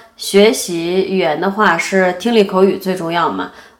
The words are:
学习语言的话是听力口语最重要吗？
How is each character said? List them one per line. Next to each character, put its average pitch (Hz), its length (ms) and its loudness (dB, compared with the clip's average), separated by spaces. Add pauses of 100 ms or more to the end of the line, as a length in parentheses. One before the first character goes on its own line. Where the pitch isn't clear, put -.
(160)
学 202 340 2
习 175 540 -2
语 190 140 -2
言 156 200 0
的 185 120 -2
话 196 260 2
是 185 380 0
听 233 200 -2
力 214 100 6
口 190 200 2
语 196 140 2
最 185 180 -4
重 165 160 -6
要 170 180 0
吗？ - 220 -8 (280)